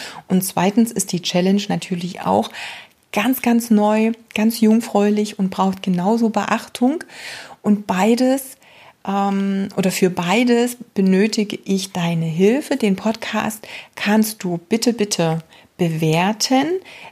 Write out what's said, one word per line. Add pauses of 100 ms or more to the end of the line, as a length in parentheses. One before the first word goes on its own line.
(280)
Und
zweitens
ist
die
Challenge
natürlich
auch (580)
ganz,
ganz
neu, (200)
ganz
jungfräulich
und
braucht
genauso
Beachtung. (600)
Und
beides (480)
ähm,
oder
für
beides (180)
benötige
ich
deine
Hilfe.
Den
Podcast (280)
kannst
du
bitte,
bitte (340)
bewerten. (320)